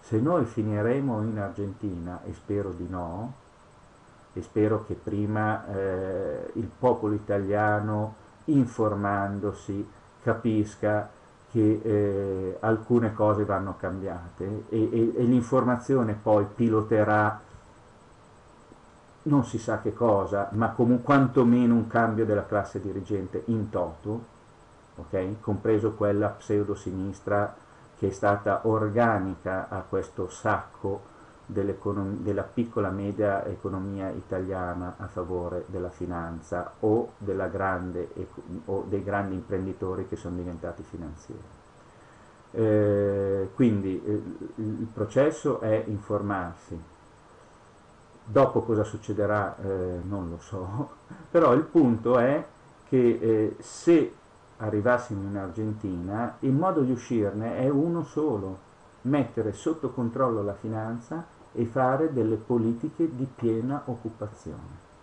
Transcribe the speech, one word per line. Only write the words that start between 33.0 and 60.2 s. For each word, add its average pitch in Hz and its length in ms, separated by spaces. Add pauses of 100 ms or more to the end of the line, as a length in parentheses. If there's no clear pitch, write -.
economia 95 680
italiana 90 880
a 101 80
favore 90 600
della 90 220
finanza 85 880
o 113 380
della 95 280
grande 90 680
eco-, - 280 (240)
o 98 220
dei 98 160
grandi 98 300
imprenditori 92 760
che - 80
sono 87 180
diventati 87 480
finanzieri. - 800 (920)
Eh, 101 1000
quindi, 98 500
eh, 104 80
il, 107 680
il 113 120
processo 135 680
è 110 260
informarsi. 98 1040 (1300)
Dopo 110 380
cosa 107 220
succederà, 104 720
eh, 92 480
non 92 260
lo 85 80
so, 98 520 (240)
<laughs> - 160
però 160 240
il 151 100
punto 123 540
è 135 260 (440)
che, 123 320
eh, 110 380
se - 560 (440)
arrivassimo 107 720
in 101 80
Argentina, 101 1040
il 135 120
modo 160 300
di 127 100
uscirne 110 640
è 127 120
uno 156 360
solo, 107 680 (320)
mettere 120 500
sotto 156 380
controllo 117 520